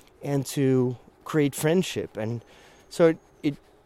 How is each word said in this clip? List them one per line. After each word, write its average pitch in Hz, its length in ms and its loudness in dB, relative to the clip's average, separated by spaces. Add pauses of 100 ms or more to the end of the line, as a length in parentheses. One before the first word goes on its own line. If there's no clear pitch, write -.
(220)
and 143 260 -2
to 127 500 0 (260)
create 147 320 0
friendship. 156 640 -2
And 113 260 -6 (460)
so 170 180 4
it, 160 100 2 (240)
it 147 140 -2 (300)